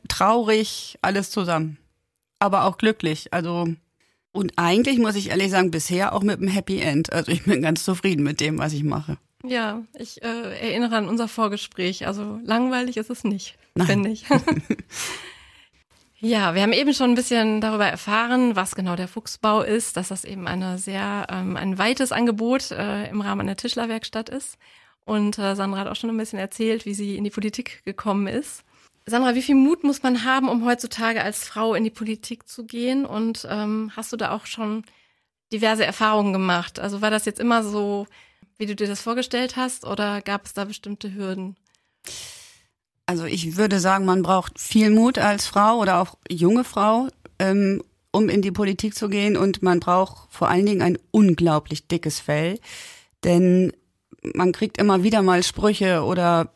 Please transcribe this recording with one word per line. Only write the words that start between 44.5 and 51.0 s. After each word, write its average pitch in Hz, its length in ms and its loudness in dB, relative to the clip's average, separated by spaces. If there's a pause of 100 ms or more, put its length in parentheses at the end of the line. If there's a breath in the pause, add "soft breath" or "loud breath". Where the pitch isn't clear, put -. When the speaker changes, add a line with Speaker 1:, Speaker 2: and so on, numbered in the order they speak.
Speaker 1:
viel 214 300 4
Mut 226 300 6
als 202 280 2
Frau 220 320 4
oder 190 220 2
auch - 160 -4 (140)
junge 185 340 4
Frau, 220 440 2 (300)
ähm, 196 440 2 (280)
um 202 200 2
in 202 100 4
die 190 100 0
Politik 196 440 -2
zu 208 160 -4
gehen. 202 260 2
Und 196 260 0
man 180 160 4
braucht 185 540 0
vor - 160 0
allen 180 160 4
Dingen 202 160 2
ein 170 180 2 (120)